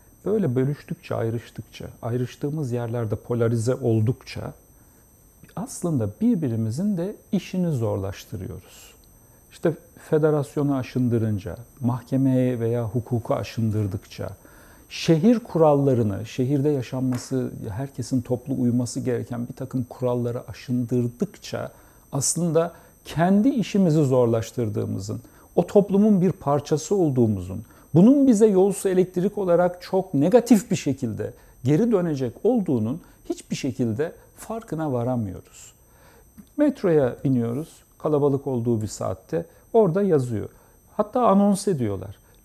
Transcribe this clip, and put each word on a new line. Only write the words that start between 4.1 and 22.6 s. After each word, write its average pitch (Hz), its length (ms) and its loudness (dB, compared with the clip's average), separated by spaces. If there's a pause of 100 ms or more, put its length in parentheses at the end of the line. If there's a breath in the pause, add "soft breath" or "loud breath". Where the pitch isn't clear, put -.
aslında 156 540 -4 (100)
birbirimizin 160 760 0
de 180 200 -4 (160)
işini 180 400 -2
zorlaştırıyoruz. 98 1200 -6 (580 soft breath)
İşte 165 200 -2 (360)
federasyonu 147 680 0
aşındırınca, 113 800 -2 (240)
mahkemeye 127 800 0
veya 117 280 0
hukuku 120 460 -2
aşındırdıkça, 107 960 -4 (580 loud breath)
şehir 175 500 4
kurallarını, 131 880 2
şehirde 135 420 -2
yaşanması, 127 840 -4 (200)
herkesin 127 520 -4
toplu 127 400 -4
uyması 120 380 0
gereken 120 480 -4
bir - 40 -10
takım 131 360 -6
kuralları 123 600 -4
aşındırdıkça 120 1200 -4 (400 soft breath)
aslında 165 600 0 (320 loud breath)